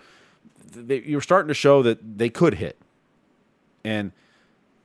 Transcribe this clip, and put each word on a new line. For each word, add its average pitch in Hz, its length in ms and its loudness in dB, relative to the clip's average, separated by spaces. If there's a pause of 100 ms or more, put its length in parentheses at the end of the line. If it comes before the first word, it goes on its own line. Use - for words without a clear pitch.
(720)
they, 117 280 -6
you 147 160 -6
were 135 60 -4
starting 175 260 2
to 147 60 -4
show 143 280 4
that 110 360 -2
they 117 100 0
could 147 260 0
hit. 82 220 -10 (1080)
And 104 280 -6 (720)